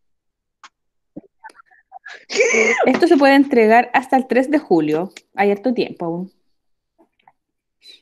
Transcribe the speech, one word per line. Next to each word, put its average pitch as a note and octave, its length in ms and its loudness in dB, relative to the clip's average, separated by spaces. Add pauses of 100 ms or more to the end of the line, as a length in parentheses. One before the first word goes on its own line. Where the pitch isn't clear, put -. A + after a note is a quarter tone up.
(2750)
Esto C4 220 0
se E4 100 4
puede C#4 180 4
entregar A#3+ 580 2
hasta C4 240 0
el C4+ 100 -2
tres B3+ 220 -2
de D4+ 80 0
julio. D#3+ 540 -2 (240)
Hay G3+ 160 0
harto G3+ 220 -4
tiempo F#3+ 320 -6
aún. F3 280 -10 (1700)